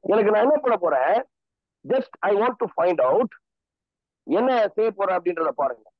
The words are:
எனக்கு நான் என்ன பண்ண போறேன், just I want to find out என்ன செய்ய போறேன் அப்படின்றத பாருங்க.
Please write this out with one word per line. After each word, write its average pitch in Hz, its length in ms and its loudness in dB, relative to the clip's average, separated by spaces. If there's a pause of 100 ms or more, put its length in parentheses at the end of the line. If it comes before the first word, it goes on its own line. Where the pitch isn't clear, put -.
எனக்கு 208 260 2
நான் 214 140 2
என்ன 294 140 2
பண்ண 240 160 0
போறேன், 160 400 0 (680)
just 262 360 -2
I 202 140 0
want 226 240 0
to 214 120 -4
find 170 300 0
out 170 320 2 (920)
என்ன 226 240 0 (180)
செய்ய 220 220 0
போறேன் 190 260 -2
அப்படின்றத 165 380 -2
பாருங்க. 127 300 -4 (140)